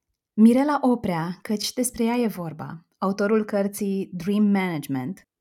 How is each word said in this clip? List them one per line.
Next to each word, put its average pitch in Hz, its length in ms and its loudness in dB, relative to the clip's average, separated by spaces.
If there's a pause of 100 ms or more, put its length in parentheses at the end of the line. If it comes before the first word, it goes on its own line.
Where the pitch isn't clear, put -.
(320)
Mirela 262 480 4
Oprea, 185 600 -2
căci 208 300 -6
despre 240 320 -4
ea 226 100 0
e 240 120 0
vorba, 165 600 -10 (120)
autorul 202 460 2
cărții 202 680 -2
Dream 190 300 0
Management, 180 840 0 (160)